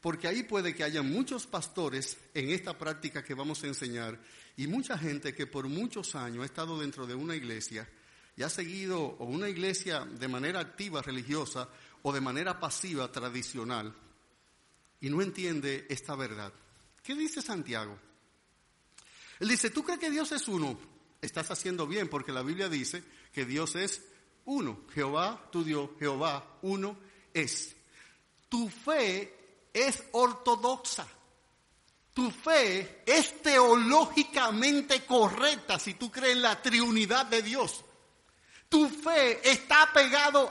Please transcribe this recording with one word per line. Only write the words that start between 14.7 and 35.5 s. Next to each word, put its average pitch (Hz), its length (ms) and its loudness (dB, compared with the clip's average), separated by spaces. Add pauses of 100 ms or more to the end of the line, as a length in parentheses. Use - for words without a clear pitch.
y 135 80 -6
no 156 140 0
entiende 160 680 -4
esta 143 280 -8
verdad. 107 360 -8 (480)
¿Qué 262 140 -10
dice 302 260 -6
Santiago? 120 560 -8 (1400)
Él 185 80 -4
dice, 233 240 0
"¿Tú 294 140 -4
crees 349 160 -4
que 320 100 -2
Dios 302 220 -2
es 285 160 -6
uno?". 156 280 -2 (440)
Estás 160 320 -8
haciendo 175 340 -4
bien, 180 220 -4
porque 143 240 -6
la 127 100 -4
Biblia 175 260 -4
dice 160 360 -6 (280)
que 135 120 -4
Dios 147 320 -4
es 190 260 -4 (440)
uno. 196 340 -4 (120)
Jehová, 151 600 -2
tu 175 100 -2
Dios, 147 280 -2 (100)
Jehová, 143 640 -2
uno 196 360 -4 (340)
es. - 440 -4 (720)
Tu 233 200 -2
fe 202 640 -2 (400)
es 254 380 2
ortodoxa. 240 960 0 (1040)
Tu 254 200 0
fe 208 760 0
es 285 360 4
teológicamente 262 1600 6
correcta 247 720 4